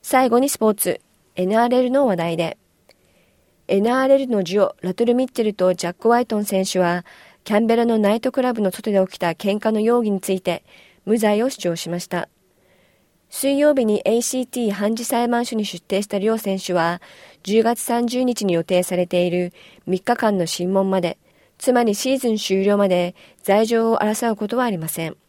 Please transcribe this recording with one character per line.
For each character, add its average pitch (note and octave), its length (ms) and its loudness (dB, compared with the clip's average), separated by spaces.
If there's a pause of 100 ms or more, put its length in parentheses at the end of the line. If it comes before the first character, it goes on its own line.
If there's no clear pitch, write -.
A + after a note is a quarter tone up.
最 C4 220 4
後 A#3+ 80 4
に C4+ 120 2
ス - 100 -6
ポ A3 100 4
ー G#3 60 2
ツ、 - 260 -4 (340)
エ F3+ 120 -2
ヌ A3 120 2
ア A#3+ 40 4
ー A#3+ 40 2
ル B3 100 2
エ B3+ 40 4
ル B3 80 0
の C4+ 160 2
話 G3+ 100 2
題 E3+ 220 -2
で。 E3 220 -4 (1080)
エ G3 140 2
ヌ A3+ 100 2
ア C4 120 2
ー C4 40 2
ル C#4 60 6
エ C#4 60 6
ル C4+ 80 -2
の G#3 160 0
ジ F3+ 160 0
オ、 - 220 2
ラ F#3 120 -4
ト A#3 100 0
ル・ A#3 120 4
ミ B3+ 120 0
ッ - 40 -16
チ A#3+ 100 -4
ェ G#3+ 40 0
ル G#3 100 -2
と F#3 180 2
ジ F3 140 -6
ャ - 20 -2
ッ F3 60 -8
ク・ - 140 0
ワ A#3+ 100 4
イ B3 80 -2
ト A3 100 -2
ン G#3 80 -2
選 F#3+ 180 0
手 G3 140 -4
は、 F3 300 0 (360)
キ G#3+ 120 -2
ャ A3 60 4
ン A3+ 40 0
ベ A3+ 100 2
ラ A#3 120 2
の A3+ 100 2
ナ G#3 160 4
イ A3+ 80 -2
ト B3+ 100 -2
ク C4 120 -2
ラ B3+ 100 0
ブ A3+ 80 -4
の F#3+ 80 0
外 - 220 -6
で G3 80 2
起 F#3+ 160 0
き - 20 -20
た F3 140 -2
喧 G3 260 -2
嘩 A3 140 0
の A3 80 0
容 A#3 240 2
疑 G#3+ 80 0
に F#3+ 100 -2
つ - 100 -4
い F#3+ 100 0
て、 F3 220 -4 (420)
無 A3 120 2
罪 G#3 240 2
を B3+ 80 0
主 - 80 -10
張 E3+ 180 -2
し E3 140 -10
ま F3 100 -4
し - 60 -10
た。 - 240 -6 (1000)
水 C#4 260 0
曜 D4 160 4
日 C4 100 2
に G#3 220 0
エ A3+ 140 2
ー - 20 0
シ B3+ 200 -4
ー B3 40 -4
テ - 140 -10
ィ A3+ 80 0
ー G3 40 0
判 G#3 240 -2
事 A#3 100 -8
裁 A#3+ 220 0
判 A#3+ 160 0
所 A#3+ 120 -6
に G#3+ 100 -2
出 - 180 -12
廷 G3+ 200 -2
し - 40 -8
た G3+ 120 -4
両 A3 180 0
選 G3 220 -4
手 F#3 140 -6
は、 E3+ 280 0 (400)
十 G#3+ 220 2
月 A#3 160 0
三 A#3+ 260 -2
十 B3 160 -2
日 A#3+ 240 -2
に F#3 80 0
予 E3 100 0
定 F3+ 200 0
さ F#3 120 -4
れ F3 120 0
て F3+ 180 0
い E3+ 60 -2
る F3 220 -2 (340)
三 F3+ 140 -2
日 A#3+ 160 0
間 G#3 200 0
の E3+ 80 0
審 F3 260 -4
問 G3 200 0
ま F#3+ 100 0
で、 E3+ 160 -4 (400)
つ B3+ 160 0
ま A#3+ 100 4
り G#3 120 2
シ C4 180 -2
ー C4 60 0
ズ A#3 120 0
ン G#3+ 60 0
終 F#3+ 260 0
了 G3+ 140 4
ま G3+ 100 4
で F3+ 280 0 (260)
罪 G#3 240 2
状 A3+ 260 2
を A3+ 100 2
争 A3 320 0
う - 20 0
こ G#3 120 -6
と A#3 80 -6
は B3 100 0
あ A#3 40 -2
り F#3+ 80 -4
ま D#3+ 100 -8
せ E3 200 -6
ん。 - 100 -12 (120)